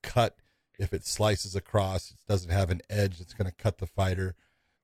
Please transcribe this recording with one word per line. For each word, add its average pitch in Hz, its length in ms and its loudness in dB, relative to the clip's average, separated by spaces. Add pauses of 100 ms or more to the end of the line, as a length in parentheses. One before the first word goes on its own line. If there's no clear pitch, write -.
cut. - 340 2 (420)
If 98 140 -2
it - 120 -4
slices 101 500 0
across, 95 560 0
it - 60 -20 (100)
doesn't 90 240 0
have 95 180 4
an 87 200 -2
edge 101 280 0
that's 87 160 -18
gonna 92 180 -4
cut - 280 -2
the 92 80 -6
fighter. 92 480 0 (480)